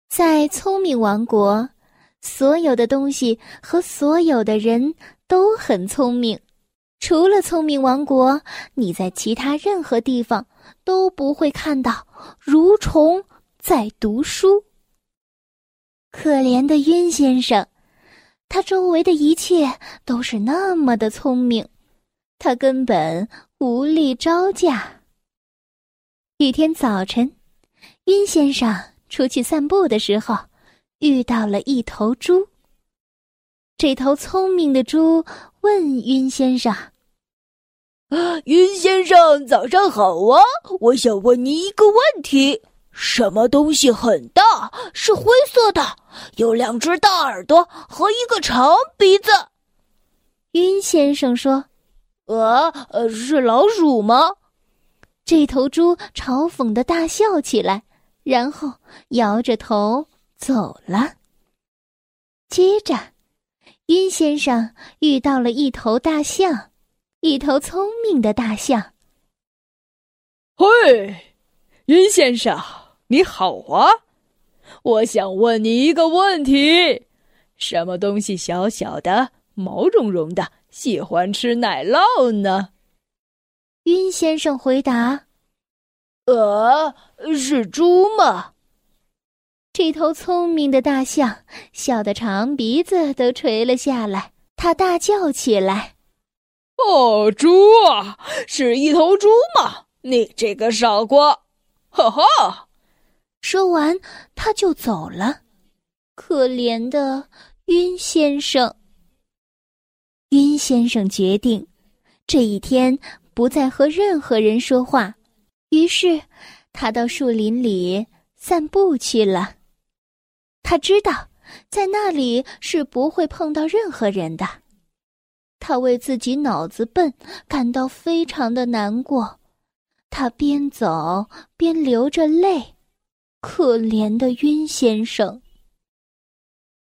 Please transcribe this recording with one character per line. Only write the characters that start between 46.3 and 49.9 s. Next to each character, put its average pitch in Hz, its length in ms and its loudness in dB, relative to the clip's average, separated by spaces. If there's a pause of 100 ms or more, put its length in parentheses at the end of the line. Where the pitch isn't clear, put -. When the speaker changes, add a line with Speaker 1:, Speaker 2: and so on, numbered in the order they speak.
Speaker 2:
有 226 180 0
两 233 260 -2
只 320 200 0
大 370 240 2
耳 208 220 -6
朵 339 220 6 (220)
和 392 220 0
一 440 40 -2 (140)
个 440 100 0
长 269 360 2 (240)
鼻 392 180 6
子？” 403 140 -2 (1200)